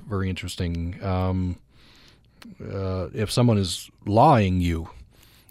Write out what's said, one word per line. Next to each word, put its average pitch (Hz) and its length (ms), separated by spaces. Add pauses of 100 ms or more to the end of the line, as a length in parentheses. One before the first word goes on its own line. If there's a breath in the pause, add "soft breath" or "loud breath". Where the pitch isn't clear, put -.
very 95 200
interesting. 87 760
Um, 92 540 (1000 soft breath)
uh, 95 540
if 107 160
someone 120 260
is 92 320 (160)
lying 107 560
you, 82 300 (600 soft breath)